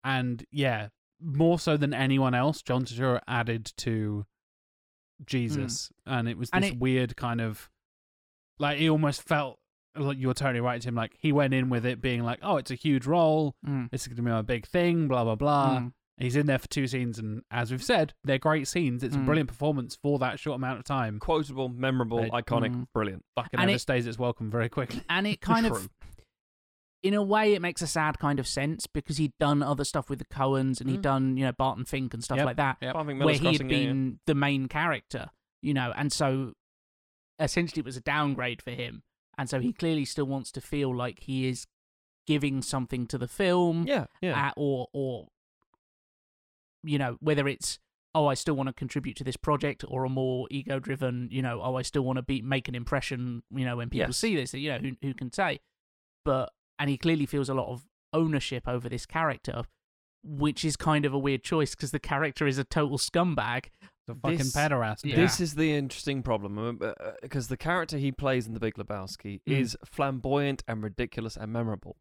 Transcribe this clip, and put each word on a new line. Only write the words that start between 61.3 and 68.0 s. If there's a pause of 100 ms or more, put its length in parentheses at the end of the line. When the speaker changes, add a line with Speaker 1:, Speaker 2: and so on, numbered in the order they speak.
Speaker 2:
choice
'cause
the
character
is
a
total
scumbag. (380)
Speaker 1:
The
fucking
Speaker 3:
This,
Speaker 1:
pederast,
Speaker 2:
Yeah.
Speaker 1:
dude.
Speaker 3:
this
is
the
interesting
problem, (220)
uh,
uh, (140)
'cause
the
character
he